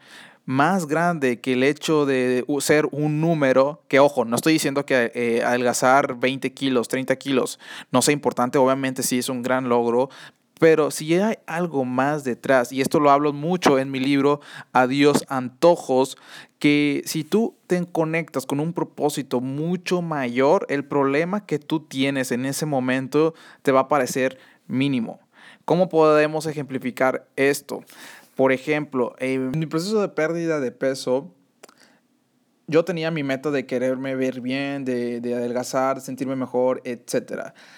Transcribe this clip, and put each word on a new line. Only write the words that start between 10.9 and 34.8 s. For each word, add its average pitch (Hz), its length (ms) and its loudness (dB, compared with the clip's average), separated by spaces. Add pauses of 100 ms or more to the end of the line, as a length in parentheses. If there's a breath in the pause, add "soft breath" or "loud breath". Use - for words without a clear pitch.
si 160 240 -2
hay 208 220 2 (100)
algo 160 380 -4
más 131 400 -2
detrás, 127 480 0
y 131 80 -4
esto 135 180 0
lo 143 140 6
hablo 147 200 2
mucho 151 460 2
en 135 140 -4
mi 135 80 -4
libro 139 400 2 (320 loud breath)
Adiós 139 560 4
Antojos, 135 920 0 (400 loud breath)
que 147 480 2
si 160 160 -6
tú 208 320 -2 (140)
te 180 180 -2
conectas 160 600 -4
con 139 120 -2
un 165 140 -2
propósito 139 680 -4
mucho 170 600 -4
mayor, 143 680 0
el 139 140 -2
problema 147 600 -2
que 147 140 -4
tú 156 180 -4
tienes 135 540 -2
en 123 140 -2
ese 139 200 -4
momento 131 640 0 (300 loud breath)
te 139 80 0
va 131 120 6
a 131 60 -2
parecer 131 500 0 (280 loud breath)
mínimo. 131 540 -2 (440 loud breath)
¿Cómo 175 240 2
podemos 156 580 4
ejemplificar 131 880 -2
esto? 139 480 0 (540 loud breath)
Por 131 160 2
ejemplo, 139 640 -2
en 131 320 -2
mi 160 160 -4
proceso 175 340 -2
de 196 80 -2
pérdida 165 520 -2
de 123 100 -2
peso, 135 640 -4 (1300 soft breath)
yo 160 160 2
tenía 160 260 -4
mi 156 140 -4
meta 135 260 -4
de 135 160 -2
quererme 131 480 -4
ver 131 260 -4
bien, 139 440 -6